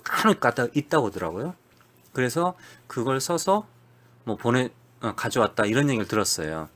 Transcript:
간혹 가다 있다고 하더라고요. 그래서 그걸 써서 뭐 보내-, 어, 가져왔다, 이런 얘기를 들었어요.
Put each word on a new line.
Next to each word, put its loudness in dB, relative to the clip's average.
간혹 2
가다 2
있다고 2
하더라고요. -6
그래서 0
그걸 -2
써서 0
뭐 -4
보내-, 2
어, -4
가져왔다, 0
이런 2
얘기를 0
들었어요. -2